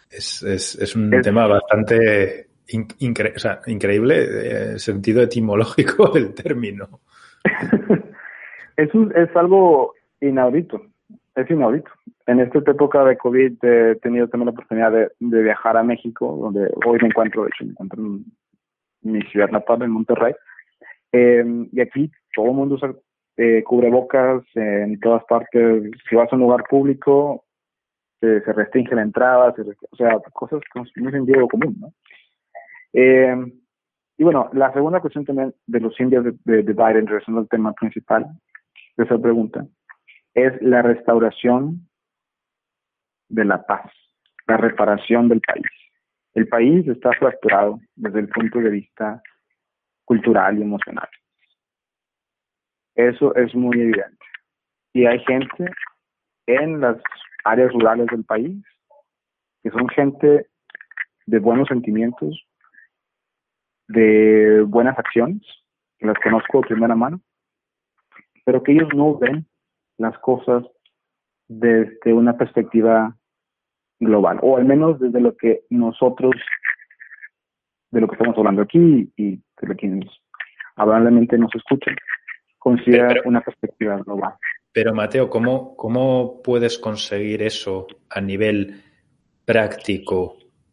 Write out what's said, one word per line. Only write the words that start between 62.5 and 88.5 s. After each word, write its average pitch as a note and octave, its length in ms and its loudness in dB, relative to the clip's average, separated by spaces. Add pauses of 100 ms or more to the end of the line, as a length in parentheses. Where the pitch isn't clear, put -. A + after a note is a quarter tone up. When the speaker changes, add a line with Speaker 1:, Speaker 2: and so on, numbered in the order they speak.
Speaker 2:
de G#2+ 800 6
buenas A#2+ 300 0
acciones, C3+ 440 -4 (560)
que A2 100 -6
las G#2+ 120 0
conozco A2+ 420 0
de C3 60 -8
primera A2+ 280 -2
mano, C3+ 260 -4 (1200)
pero B2+ 180 0
que C#3+ 80 0
ellos D#3 240 4
no D3 220 0
ven D#3 280 -4 (520)
las A2 220 -6
cosas B2 440 -2 (840)
desde A2+ 640 0
una A#2 240 2
perspectiva A2+ 800 0 (840)
global, G#2+ 420 2
o C3 160 2
al B2 80 2
menos D3+ 340 2
desde B2 200 -2
lo A#2+ 160 2
que A2+ 340 0
nosotros, B2 640 0 (1600)
de A#2 100 0
lo A2 60 2
que G2 80 -12
estamos A2+ 220 -2
hablando G#2 240 0
aquí D3+ 560 4
y G#2 180 -4
de - 320 -14
lo G#2 80 -8
que G2+ 120 -8
nos, F#2+ 340 -8 (540)
amablemente A#2 640 4
nos A2+ 160 0
escuchan, - 420 -4 (640)
considera A#2+ 520 4
Speaker 1:
Pero, A#2+ 120 2
pero B2 80 -6
Speaker 2:
una A#2+ 120 2
perspectiva - 560 -8
global. G2 360 -8 (380)
Speaker 1:
Pero, A2 220 0
Mateo, A2 360 -2
¿cómo, B2+ 460 -4
cómo B2+ 680 -2
puedes A#2+ 340 0
conseguir G#2 640 -6
eso F#2+ 460 -6 (220)
a G2+ 120 -8
nivel G2+ 600 -2 (640)